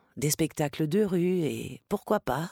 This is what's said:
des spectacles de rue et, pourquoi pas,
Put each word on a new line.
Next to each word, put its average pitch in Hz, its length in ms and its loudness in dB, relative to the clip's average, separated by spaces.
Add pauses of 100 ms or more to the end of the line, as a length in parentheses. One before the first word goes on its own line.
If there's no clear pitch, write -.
(160)
des 143 140 -2
spectacles 156 580 0
de 196 160 2
rue 180 380 2
et, 117 480 -4
pourquoi 208 320 0
pas, 143 300 -2